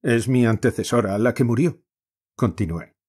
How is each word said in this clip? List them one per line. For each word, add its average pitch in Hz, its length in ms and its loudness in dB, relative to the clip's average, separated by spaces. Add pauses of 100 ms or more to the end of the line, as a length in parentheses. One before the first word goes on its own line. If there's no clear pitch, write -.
"Es 117 240 0
mi 123 180 4
antecesora 107 720 0
la 120 160 0
que 127 120 0
murió", 127 360 0 (540)
continué. 85 640 -4 (120)